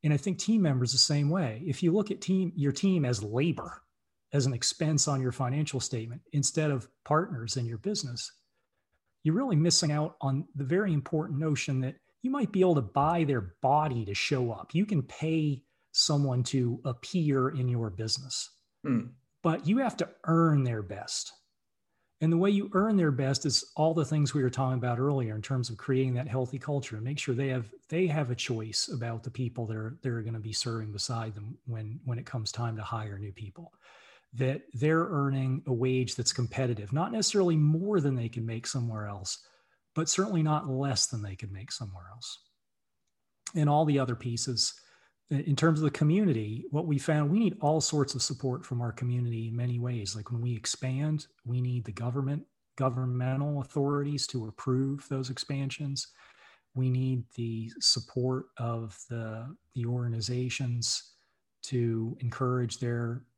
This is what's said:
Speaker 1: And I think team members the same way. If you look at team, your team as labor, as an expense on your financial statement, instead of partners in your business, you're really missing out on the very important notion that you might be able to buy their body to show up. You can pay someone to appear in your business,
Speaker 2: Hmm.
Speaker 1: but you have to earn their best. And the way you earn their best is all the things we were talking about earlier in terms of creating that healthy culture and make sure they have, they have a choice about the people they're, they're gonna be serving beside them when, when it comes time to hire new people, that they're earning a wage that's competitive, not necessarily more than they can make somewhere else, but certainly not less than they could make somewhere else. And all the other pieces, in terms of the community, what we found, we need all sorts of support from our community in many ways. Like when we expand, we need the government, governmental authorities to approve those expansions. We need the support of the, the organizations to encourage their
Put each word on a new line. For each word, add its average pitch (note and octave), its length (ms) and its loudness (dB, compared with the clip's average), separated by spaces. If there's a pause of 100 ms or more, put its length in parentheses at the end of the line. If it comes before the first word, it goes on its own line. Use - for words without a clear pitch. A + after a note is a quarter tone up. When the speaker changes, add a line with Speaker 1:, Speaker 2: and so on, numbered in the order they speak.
Speaker 1:
And D3+ 100 4
I D3 40 4
think F#3 200 0
team A3 240 4
members B2+ 300 4
the C3+ 60 2
same D3 320 4
way. C#3+ 360 0
If C#3+ 160 -2
you E3+ 100 6
look G#3 200 2
at - 100 -4
team, F#3+ 340 2
your C#3+ 160 2
team F3 340 4
as A#2 180 0
labor, B2+ 600 -2 (500)
as C#3+ 120 4
an C3 80 2
expense D3+ 540 0
on C3+ 140 0
your B2+ 100 0
financial C#3 480 -2
statement, A#2 420 -6 (100)
instead D3+ 380 2
of C3+ 200 -2 (140)
partners D3+ 540 0
in A#2+ 80 -2
your A#2 120 -6
business, D#3 540 -6 (920)
you're D#3 120 4
really B3 200 2
missing D#3 360 4
out D3+ 300 -2
on C3+ 340 0
the C#3+ 80 -4
very F3+ 300 2
important D3 460 -2
notion D3 420 0
that C3 140 -4 (280)
you C4 80 0
might C4+ 200 0
be F#3 100 4
able F3+ 140 8
to C#3 60 4
buy D3+ 420 4
their B2 380 0
body C3+ 440 4
to G2+ 80 -4
show B2 380 0
up. - 240 -10
You F#3+ 100 4
can F#3 180 2
pay D#3 600 0 (280)
someone C3+ 520 2
to B2 420 0
appear C3+ 640 0
in C3 180 -2
your A#2 220 0
business, A2 600 -6 (340)
Speaker 2:
Hmm. B2 240 0 (360)
Speaker 1:
but E3 240 0
you G#3 100 4
have C4 200 0
to - 120 -2 (160)
earn E3 380 6
their A2+ 180 0
best. - 520 -8 (880)
And D#3+ 80 4
the E3 60 4
way G3 140 4
you G3+ 220 2
earn G#3 240 4
their D#3+ 140 6
best C3+ 360 0
is - 280 0
all D#3+ 200 2
the D#3+ 100 2
things D3+ 280 2
we C#3+ 100 2
were B2 80 2
talking B2+ 260 0
about A#2+ 220 0
earlier C3 360 0
in A2 60 -4
terms B2 300 -2
of G#2+ 60 -10
creating C3 360 0
that B2+ 140 -2
healthy B2+ 320 -2
culture C#3 360 -4
and G#2+ 80 -6
make C#3 140 -4
sure C3+ 160 -2
they C3+ 140 0
have, B2+ 260 -4 (160)
they F3 180 0
have D3 220 0
a B2 60 -2
choice A2 540 -4
about A#2 340 -6
the B2 80 -8
people A#2+ 340 -4
they're, A2 380 -6
they're A#2 180 -2
gonna A2+ 180 -6
be G#2+ 140 -10
serving A2+ 380 -4
beside A2+ 420 -6
them G#2 320 -12
when, A2+ 400 -8
when B2 140 -4
it - 80 -12
comes A2 240 -6
time A#2 240 -4
to G#2+ 80 -8
hire G#2+ 340 -6
new G2+ 140 -10
people, G#2+ 420 -16 (600)
that C3 280 -2 (140)
they're D#3 340 2
earning C3+ 560 0
a C3+ 80 0
wage B2+ 400 0
that's - 180 0
competitive, A#2+ 600 -2
not F3+ 180 0
necessarily G3 460 2
more E3 420 4
than C#3 140 2
they A#2 160 -2
can A2+ 160 -6
make A2+ 220 -6
somewhere A2+ 400 -4
else, G2 320 -8 (560)
but D#3+ 120 0
certainly F#3+ 360 2
not D3+ 260 0
less C3+ 380 0
than A2+ 160 -4
they G2 120 -8
could G2 160 -12
make G2 200 -12
somewhere F#2 420 -10
else. - 240 -14 (1160)
And D3+ 140 4
all D3+ 160 6
the C#3+ 140 4
other B2 160 0
pieces, A#2+ 580 -2 (560)
in C#3+ 260 2
terms D#3 240 4
of D#3 60 0
the C#3+ 60 4
community, D3 800 2
what D#3+ 160 -2
we D3 120 2
found, D3+ 320 2
we G3+ 80 4
need A3 220 2
all D3+ 200 2
sorts C#3+ 340 0
of A#2+ 60 -2
support B2+ 440 -4
from A#2+ 160 -4
our A#2+ 100 -2
community A#2+ 560 -2
in A2+ 80 -6
many A#2+ 240 -2
ways. A2+ 360 -4
Like G#2 160 -8
when A#2 100 -2
we A#2+ 140 -2
expand, C#3 720 -2 (180)
we B2 160 -2
need B2 240 -2
the A2 80 -8
government, C3 500 -2 (320)
governmental C3 840 0
authorities C#3+ 680 0
to A2+ 200 -4
approve C3+ 640 -2
those C3+ 200 -2
expansions. C#3 800 -4 (680)
We C3 160 2
need B2+ 340 2 (120)
the A2+ 440 -4
support B2+ 680 0 (100)
of A#2 400 -4 (120)
the, A2+ 460 -8 (180)
the A#2+ 120 -4
organizations B2 1300 -2 (500)
to A#2 560 0
encourage B2 600 -2
their A#2+ 440 -4 (140)